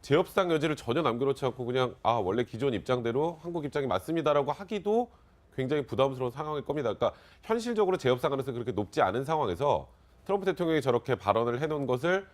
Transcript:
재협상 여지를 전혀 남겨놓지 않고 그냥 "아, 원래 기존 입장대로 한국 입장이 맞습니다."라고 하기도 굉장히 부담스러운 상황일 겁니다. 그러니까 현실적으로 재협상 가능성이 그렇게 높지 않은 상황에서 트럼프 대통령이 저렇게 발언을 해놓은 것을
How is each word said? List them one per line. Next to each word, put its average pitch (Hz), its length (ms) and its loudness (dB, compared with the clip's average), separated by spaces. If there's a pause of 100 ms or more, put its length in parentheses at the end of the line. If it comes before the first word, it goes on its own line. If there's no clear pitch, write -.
재협상 180 500 2
여지를 151 240 0
전혀 135 260 -2
남겨놓지 135 440 0
않고 123 180 -4
그냥 123 380 -2
"아, 110 120 4
원래 110 300 0
기존 120 300 -4
입장대로 127 680 -2
한국 170 220 -8
입장이 143 220 -4
맞습니다."라고 147 680 2
하기도 208 580 -2 (460)
굉장히 131 300 -2
부담스러운 131 460 0
상황일 151 320 -6
겁니다. 139 280 -2
그러니까 104 260 0 (240)
현실적으로 220 540 0
재협상 127 340 2
가능성이 135 260 -4
그렇게 120 160 -4
높지 104 280 -2
않은 113 240 2
상황에서 131 640 0 (380)
트럼프 196 180 0
대통령이 165 380 0
저렇게 123 320 2
발언을 117 480 0
해놓은 151 240 -2
것을 170 460 0